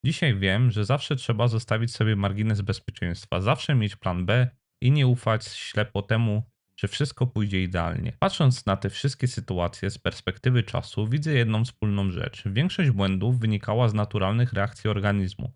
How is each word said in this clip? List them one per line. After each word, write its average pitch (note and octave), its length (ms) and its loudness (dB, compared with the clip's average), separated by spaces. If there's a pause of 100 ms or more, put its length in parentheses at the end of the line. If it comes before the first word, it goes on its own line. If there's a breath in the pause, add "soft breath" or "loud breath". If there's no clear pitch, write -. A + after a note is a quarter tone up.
Dzisiaj C#3 340 2
wiem, G2+ 320 4
że G#2 140 0
zawsze C#3 320 0
trzeba A#2 320 0
zostawić A2+ 460 0
sobie G#2+ 220 2
margines G2+ 440 0
bezpieczeństwa, F2+ 800 -4
zawsze C#3 340 0
mieć G#2+ 220 0
plan F2+ 300 -2
B B2 220 2 (320)
i B2 100 4
nie C#3+ 160 4
ufać A#2 400 0
ślepo - 560 -4
temu, A2 400 0 (340)
że - 120 -2
wszystko - 380 -2
pójdzie G2+ 360 0
idealnie. F2 560 -2
Patrząc - 480 2
na G2 100 2
te G2 140 -4
wszystkie - 380 -4
sytuacje F2+ 640 -2
z - 80 -14
perspektywy A#2 640 0
czasu, - 460 -4
widzę D3+ 240 -2
jedną A2+ 320 2
wspólną G2+ 460 -2
rzecz. - 360 -6
Większość C#3 440 0
błędów G2 500 2
wynikała A2 480 2
z G#2 60 0
naturalnych A2 580 0
reakcji G2+ 380 -2
organizmu. G2+ 640 -2